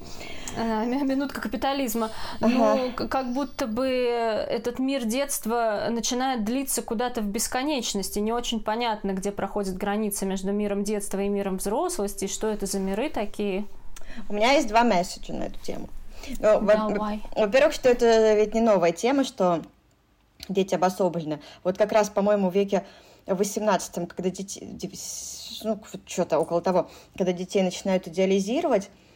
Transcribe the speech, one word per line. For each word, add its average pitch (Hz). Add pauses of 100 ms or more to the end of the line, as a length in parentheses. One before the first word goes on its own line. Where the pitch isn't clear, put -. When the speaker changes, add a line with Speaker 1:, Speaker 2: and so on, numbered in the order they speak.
(580)
Speaker 1:
А, 226
ми-, 262
минутка 269
капитализма. 233 (320)
Speaker 2:
Ага. 226
Speaker 1:
Ну, 254
к-, 240
как 254
будто 277
бы 247
этот 240
мир 262
детства 226
начинает 240
длиться 262
куда-то 240
в 208
бесконечности. 233
Не 214
очень 233
понятно, 214
где 190
проходит 196
граница 202
между 196
миром 202
детства 202
и 202
миром 196
взрослости, 208
и -
что -
это 202
за 196
миры 196
такие? 208 (640)
Speaker 2:
У 202
меня 220
есть 285
два 226
месседжа 185
на -
эту -
тему. - (500)
Ну, 214
во-, 214
Speaker 1:
Давай. 208 (140)
Speaker 2:
во-первых, 262
что -
это 226
ведь 214
не 226
новая 196
тема, 262
что 175 (840)
дети 190
обособлены. 165 (240)
Вот 185
как 208
раз, 214
по-моему, 202
в 175
веке 196 (400)
восемнадцатом, 196
когда 190
дети, 196
де-, -
с-, -
ну, 214 (120)
вот -
че-то 165
около 170
того, 175 (280)
когда 185
детей 185
начинают 185
идеализировать, 196 (260)